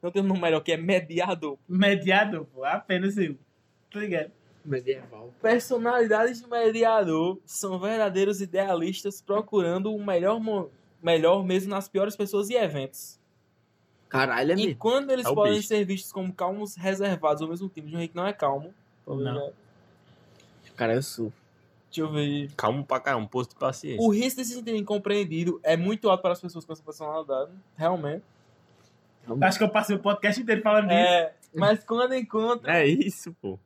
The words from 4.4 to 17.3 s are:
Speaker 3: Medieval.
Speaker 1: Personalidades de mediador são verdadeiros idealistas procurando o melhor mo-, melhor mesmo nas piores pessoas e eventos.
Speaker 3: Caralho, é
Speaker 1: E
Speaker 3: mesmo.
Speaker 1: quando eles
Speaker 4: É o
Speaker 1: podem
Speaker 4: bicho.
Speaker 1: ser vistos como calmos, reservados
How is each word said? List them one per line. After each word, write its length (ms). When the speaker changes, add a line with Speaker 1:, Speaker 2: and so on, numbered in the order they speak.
Speaker 3:
Medieval. 760
Speaker 1:
Personalidades 1000
de 60
mediador 960
são 340
verdadeiros 640
idealistas 800
procurando 760
o 100
melhor 340
mo-, 300
melhor 420
mesmo 280
nas 160
piores 280
pessoas 360
e 40
eventos. 640
Speaker 3:
Caralho, 420
é 20
Speaker 1:
E 40
Speaker 3:
mesmo. 200
Speaker 1:
quando 320
eles 160
Speaker 4:
É 40
o 60
Speaker 1:
podem 200
Speaker 4:
bicho. 140
Speaker 1:
ser 160
vistos 260
como 220
calmos, 420
reservados 680